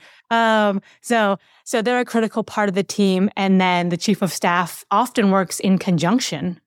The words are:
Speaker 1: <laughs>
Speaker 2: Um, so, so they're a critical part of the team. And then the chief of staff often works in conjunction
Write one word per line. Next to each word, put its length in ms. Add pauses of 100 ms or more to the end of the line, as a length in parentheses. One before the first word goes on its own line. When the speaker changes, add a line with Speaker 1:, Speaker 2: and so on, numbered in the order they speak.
Speaker 1:
<laughs> 40 (240)
Speaker 2:
Um, 500 (220)
so, 340 (280)
so 180
they're 180
a 60
critical 360
part 280
of 40
the 80
team. 540
And 240
then 300
the 80
chief 240
of 100
staff 580
often 400
works 300
in 160
conjunction 880